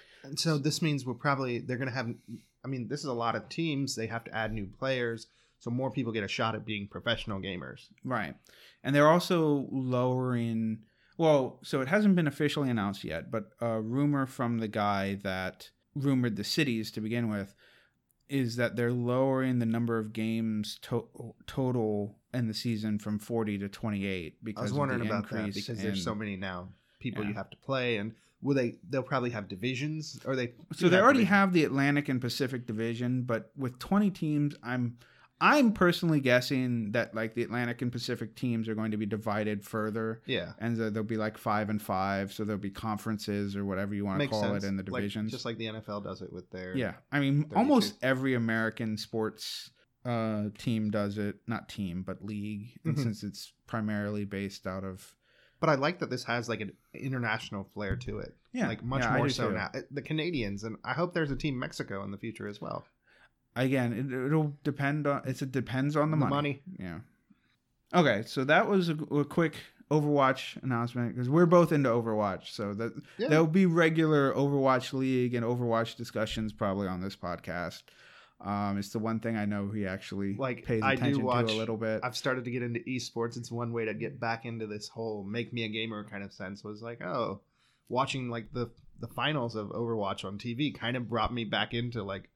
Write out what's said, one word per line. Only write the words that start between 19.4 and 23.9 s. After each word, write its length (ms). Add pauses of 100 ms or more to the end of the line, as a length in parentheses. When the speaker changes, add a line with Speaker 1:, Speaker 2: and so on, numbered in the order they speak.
Speaker 2:
the 60
number 340
of 140
games 680
to-, 240 (400)
total 720 (160)
in 140
the 60
season 440
from 220
forty 400
to 80
twenty-eight 760